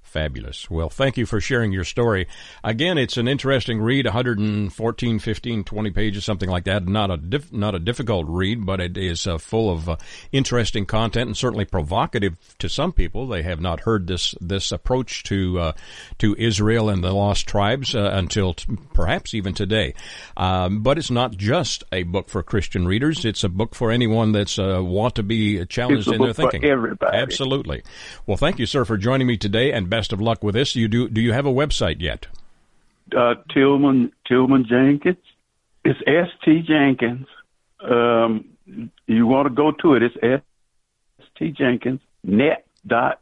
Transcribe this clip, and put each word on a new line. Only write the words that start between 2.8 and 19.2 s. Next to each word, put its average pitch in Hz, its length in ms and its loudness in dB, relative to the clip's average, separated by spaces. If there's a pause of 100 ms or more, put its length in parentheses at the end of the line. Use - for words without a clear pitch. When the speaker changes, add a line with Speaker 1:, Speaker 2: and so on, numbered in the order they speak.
Speaker 1:
it's 123 200 -2
an 120 100 0
interesting 131 540 0
read, 127 240 2
a 120 80 0
hundred 120 260 0
and 104 320 -2
fourteen, 117 480 -2
fifteen, 110 460 -4
twenty 107 260 -4
pages, 104 320 0
something 95 260 -4
like 90 140 -2
that. 95 240 -2
Not 101 240 0
a 87 60 -2
diff-, 95 340 -6
not 104 240 -2
a 87 40 -4
difficult 104 500 -2
read, 95 360 -2
but 95 140 -2
it 87 180 -6
is, 90 300 -4
uh, 85 100 -2
full 110 320 0
of, 82 200 -2
uh, 80 80 -4 (340)
interesting 120 540 0
content 113 420 0
and 107 100 -6
certainly 107 280 -2
provocative 95 720 -2 (220)
to - 100 -4
some 170 240 -2
people. 117 340 0
They 95 160 -4
have 85 160 -4
not 85 220 -4
heard 107 260 0
this, 87 320 -4
this 92 320 -4
approach 127 520 -4
to, 90 360 -2
uh, 82 120 -2 (480)
to 104 200 2
Israel 107 480 2
and 95 160 0
the 92 80 0
lost 101 340 0
tribes, 110 480 -2
uh, 101 200 0
until 95 400 0
t-, - 240 -4 (160)
perhaps - 400 2